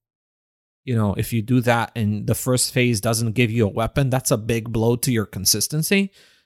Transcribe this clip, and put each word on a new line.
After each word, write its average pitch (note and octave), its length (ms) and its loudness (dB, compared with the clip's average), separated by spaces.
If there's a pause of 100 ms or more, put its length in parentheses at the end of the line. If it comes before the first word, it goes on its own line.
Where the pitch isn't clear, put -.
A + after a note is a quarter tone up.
(840)
you A2+ 120 -2
know, G#2 180 2
if - 180 -4
you A#2 80 0
do B2 220 2
that A2+ 320 0
and G#2+ 320 -2
the - 80 2
first - 380 0
phase B2 280 2
doesn't A2+ 320 0
give A#2+ 180 2
you G#2+ 160 2
a G2 40 -2
weapon, A2+ 400 -2
that's C3 200 -2
a C#3 60 4
big A2+ 340 -4
blow A#2 260 2
to B2+ 160 -2
your A2 140 0
consistency. D#3 840 0 (360)